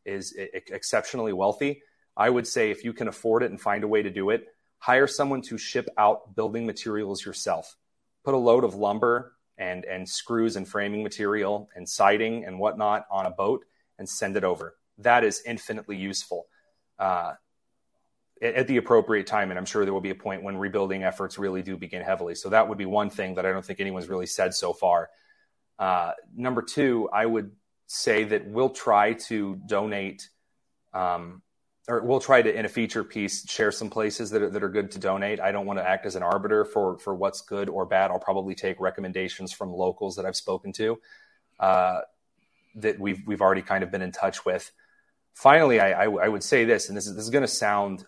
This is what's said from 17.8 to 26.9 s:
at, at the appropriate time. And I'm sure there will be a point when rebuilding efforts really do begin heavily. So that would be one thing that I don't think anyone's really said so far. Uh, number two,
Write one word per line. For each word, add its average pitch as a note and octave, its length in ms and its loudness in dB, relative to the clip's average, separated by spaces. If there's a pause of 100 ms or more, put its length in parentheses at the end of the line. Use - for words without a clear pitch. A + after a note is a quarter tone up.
at, A#2 120 0
at B2+ 120 2
the C3 120 4
appropriate A2 500 4
time. G2+ 220 0
And F2+ 80 -6
I'm F#2+ 80 -8
sure G#2+ 180 0
there G2 100 0
will G2 60 -2
be F#2+ 100 -4
a F#2 60 -6
point F#2+ 260 -8
when G2 140 -6
rebuilding F#2+ 480 -2
efforts F#2 340 -4
really F#2 240 -2
do F#2 140 -8
begin F2 260 -10
heavily. F2 320 -2
So - 140 -10
that A2 200 6
would G#2 100 -6
be G2+ 80 -4
one G#2 220 0
thing F#2 280 -6
that F#2 100 0
I F#2+ 60 2
don't F#2+ 120 -4
think F#2+ 140 -10
anyone's F#2+ 300 -6
really F2+ 180 -4
said F#2 260 0
so F2+ 200 -2
far. F2 380 2 (680)
Uh, F2+ 320 0 (240)
number B2 280 -2
two, B2 500 2